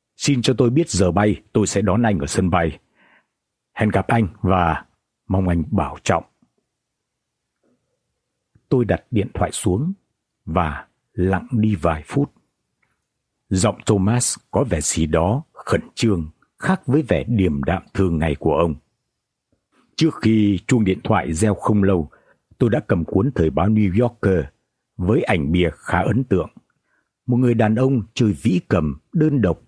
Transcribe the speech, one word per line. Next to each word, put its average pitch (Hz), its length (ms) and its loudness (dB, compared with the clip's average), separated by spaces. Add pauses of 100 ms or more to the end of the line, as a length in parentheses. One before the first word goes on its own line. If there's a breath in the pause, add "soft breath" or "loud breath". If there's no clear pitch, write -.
(160)
Xin 135 260 0
cho 131 160 2
tôi 123 120 4
biết 151 200 0
giờ 92 220 2
bay, 101 300 0 (120)
tôi 104 140 2
sẽ - 140 -2
đón 98 220 2
anh 104 160 0
ở 71 80 -4
sân 92 220 0
bay. 82 300 0 (960 soft breath)
Hẹn 107 160 0
gặp 95 180 0
anh 117 200 2 (140)
và 90 440 0 (420)
mong 95 200 0
anh 85 240 0
bảo 82 320 -4
trọng." 85 200 0 (2500)
Tôi 127 160 2
đặt 92 260 -2
điện 104 220 -2
thoại 87 180 -2
xuống 120 420 -2 (520)
và 80 420 -4 (260)
lặng 92 380 -2
đi 107 240 0
vài 80 300 -2
phút. - 260 -4 (1160)
Giọng 95 360 0
Thomas 107 520 0 (140)
có 113 120 0
vẻ 90 180 -2
gì 80 240 -2
đó 85 380 0 (100)
khẩn - 280 -4 (140)
trương, 90 340 -2 (300)
khác 185 260 -2
với 135 160 2
vẻ 98 260 0
điềm 92 360 0
đạm 82 200 -2 (100)
thường 90 240 0
ngày 78 180 0
của 78 200 0
ông. 80 200 0 (1200 soft breath)
Trước 156 260 0
khi 104 460 2
chuông 120 160 2
điện 92 200 0
thoại 82 300 0
reo 98 220 0
không 104 280 0
lâu, 90 260 0 (480 soft breath)
tôi 120 120 2
đã 98 180 0
cầm 85 180 0
cuốn 107 300 0
thời 80 140 2
báo 76 180 0
New 107 340 2
Yorker 95 440 0 (520)
với 107 240 0
ảnh 78 300 -2
bìa 87 220 2
khá - 280 -4
ấn 120 220 0
tượng. 87 260 -2 (760)
Một 120 120 0
người 123 160 2
đàn 110 220 2
ông 131 260 2 (120)
chơi 110 280 2
vĩ 165 260 0
cầm 78 300 0 (160)
đơn 151 280 2
độc 90 260 0